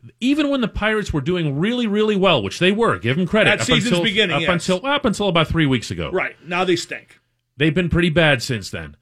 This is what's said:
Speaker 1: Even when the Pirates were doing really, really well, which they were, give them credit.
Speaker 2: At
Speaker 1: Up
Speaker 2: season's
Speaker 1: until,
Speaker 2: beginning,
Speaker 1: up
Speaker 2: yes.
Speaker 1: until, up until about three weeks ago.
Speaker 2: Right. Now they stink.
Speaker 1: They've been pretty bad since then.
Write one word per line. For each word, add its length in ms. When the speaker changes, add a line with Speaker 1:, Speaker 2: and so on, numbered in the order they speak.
Speaker 1:
Even 300
when 120
the 60
Pirates 460
were 80
doing 380
really, 260
really 300
well, 260
which 160
they 140
were, 260
give 180
them 120
credit. 240
Speaker 2:
At 80
Speaker 1:
Up 80
Speaker 2:
season's 200
Speaker 1:
until, 160
Speaker 2:
beginning, 340
Speaker 1:
up 40
Speaker 2:
yes. 80
Speaker 1:
until, 360
up 200
until 220
about 220
three 180
weeks 240
ago. 180
Speaker 2:
Right. 260
Now 160
they 140
stink. 420
Speaker 1:
They've 180
been 140
pretty 200
bad 320
since 300
then. 300